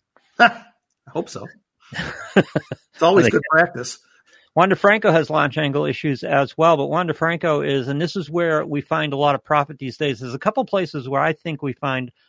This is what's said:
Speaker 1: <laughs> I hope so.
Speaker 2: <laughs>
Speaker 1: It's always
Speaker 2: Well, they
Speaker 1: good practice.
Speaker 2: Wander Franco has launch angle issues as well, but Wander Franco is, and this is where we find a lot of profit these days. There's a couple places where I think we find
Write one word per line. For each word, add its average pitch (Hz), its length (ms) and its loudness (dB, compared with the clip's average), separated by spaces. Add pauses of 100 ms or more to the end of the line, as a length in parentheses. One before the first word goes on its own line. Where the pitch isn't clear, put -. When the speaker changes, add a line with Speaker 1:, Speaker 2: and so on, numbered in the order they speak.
(100)
Speaker 1:
<laughs> - 280 -20
I - 260 2 (420)
hope 151 220 -8
so. 95 180 -12 (460)
Speaker 2:
<laughs> - 40 -12 (380)
Speaker 1:
It's - 680 -2
always 175 220 6
Speaker 2:
Well, - 0 -
they 113 60 4
Speaker 1:
good 139 200 2
practice. 160 480 0 (580)
Speaker 2:
Wander 180 180 4
Franco 208 380 4
has 160 180 2
launch 151 280 0
angle 147 260 -2
issues 139 400 -4
as 139 320 0
well, 160 200 4
but 139 100 -2
Wander 160 280 -2
Franco 160 460 -2
is, 139 280 -2
and 143 120 -2
this 170 160 -4
is 151 140 -8
where 165 340 0
we 147 160 -6
find 151 320 -4
a 139 40 -4
lot 143 180 2
of 135 100 -6
profit 147 340 0
these 131 180 -10
days. 139 240 -4
There's 123 140 -10
a 139 40 -8
couple 214 260 -2
places 156 440 -4
where 135 120 0
I 156 140 0
think 156 280 -10
we 135 100 -4
find 127 380 -6 (180)